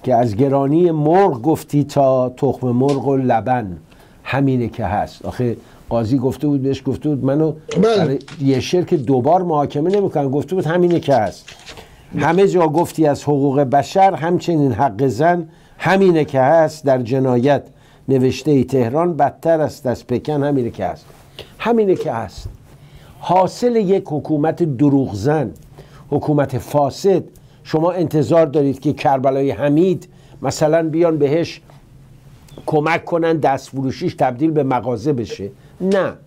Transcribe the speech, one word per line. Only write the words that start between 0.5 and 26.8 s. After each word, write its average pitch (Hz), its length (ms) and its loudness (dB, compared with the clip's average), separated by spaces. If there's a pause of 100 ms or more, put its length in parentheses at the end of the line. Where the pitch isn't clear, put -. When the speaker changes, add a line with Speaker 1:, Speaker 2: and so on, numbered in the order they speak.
Speaker 1:
مرغ 156 500 2
گفتی 147 420 0
تا 131 460 2
تخم 127 380 -2
مرغ 131 400 0
و 135 100 2
لبن 120 600 -2 (460)
همینه 127 440 0
که 110 180 -6
هست. 95 400 -4
آخه 113 320 -4 (320)
قاضی 117 280 0
گفته 131 300 -2
بود، 143 140 0
بهش 131 240 -2
گفته 139 240 -4
بود 131 140 -2
منو 151 280 0
Speaker 2:
بله. 208 460 0
Speaker 1:
برای 147 220 0 (220)
یه 135 180 2
شعر 175 240 -2
که 180 140 0
دوبار 139 460 2
محاکمه 151 460 -2
نمی‌کنن، 180 400 0
گفته 147 260 -4
بود 190 100 -2
همینه 175 340 2
که 139 160 2
هست. 104 300 -2 (760)
همه 170 280 4
جا 165 200 2
گفتی 156 380 0
از 143 180 0
حقوق 143 360 2
بشر، 143 540 2
همچنین 156 580 0
حق 131 360 0
زن 160 420 0 (280)
همینه 175 480 4
که 135 140 -2
هست، 151 460 2
در 131 160 2
جنایت 131 640 0 (440)
نوشته 131 440 0
ای 131 120 4
تهران 135 540 0
بدتر 156 440 0
است - 240 -6
از 120 220 -4
پکن، 139 360 -2
همینه 139 280 -2
که 95 140 -8
هست، 80 200 -8 (540)
همینه 214 360 2
که 151 160 -6
هست. 113 380 -10 (680)
حاصل 190 560 0
یک 190 320 2
حکومت 156 560 -2
دروغزن، 135 880 0 (580)
حکومت 143 480 0
فاسد، 147 680 0 (400)